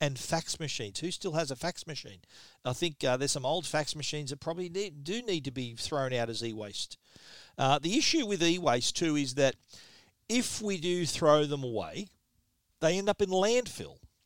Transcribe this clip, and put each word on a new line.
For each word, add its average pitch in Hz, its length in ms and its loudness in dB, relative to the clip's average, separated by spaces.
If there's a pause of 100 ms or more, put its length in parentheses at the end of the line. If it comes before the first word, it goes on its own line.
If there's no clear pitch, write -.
and 139 180 -2
fax - 400 -4
machines. 120 420 -6
Who 175 100 -4
still 170 220 -6
has 151 180 -2
a 127 60 -6
fax - 300 -8
machine? 104 340 -12 (440)
I 127 80 -2
think, 156 320 -2
uh, 127 140 4
there's 143 140 0
some 135 120 -4
old 156 220 -2
fax 151 280 -2
machines 151 360 -6
that 139 100 -8
probably 170 300 -6
need, 170 340 -6
do 202 160 -2
need 185 240 -2
to 139 60 -4
be 123 240 -6
thrown 131 400 -2
out 117 160 0
as 110 120 -6
e-waste. 107 540 -6 (640)
Uh, 135 200 6
the 170 200 0
issue 311 260 4
with 202 180 0
e-waste 165 540 2
too 160 200 2
is 135 180 0
that 135 220 4 (720)
if 233 340 0
we 202 160 0
do 175 260 2
throw 151 400 6
them 143 180 -2
away, 113 440 -4 (760)
they 165 160 4
end 196 120 0
up 202 120 2
in 196 80 4
landfill. 196 680 2 (300)